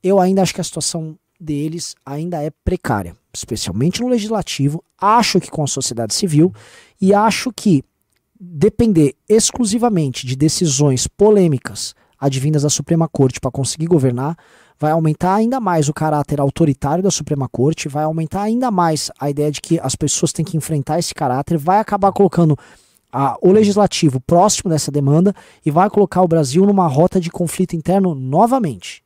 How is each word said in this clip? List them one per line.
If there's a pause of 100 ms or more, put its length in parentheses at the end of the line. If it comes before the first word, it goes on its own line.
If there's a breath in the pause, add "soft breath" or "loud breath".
eu
ainda
acho
que
a
situação (220)
deles (120)
ainda
é (140)
precária, (180)
especialmente
no
legislativo, (140)
acho
que
com
a
sociedade
civil, (480 loud breath)
e
acho
que (560)
depender (140)
exclusivamente
de
decisões
polêmicas (240)
advindas
da
Suprema
Corte
pra
conseguir
governar, (420 soft breath)
vai
aumentar
ainda
mais
o
caráter
autoritário
da
Suprema
Corte,
vai
aumentar
ainda
mais
a
ideia
de
que
as
pessoas
têm
que
enfrentar
esse
caráter,
vai
acabar
colocando (560 soft breath)
a,
o
legislativo
próximo
dessa
demanda (300 soft breath)
e
vai
colocar
o
Brasil
numa
rota
de
conflito
interno
novamente.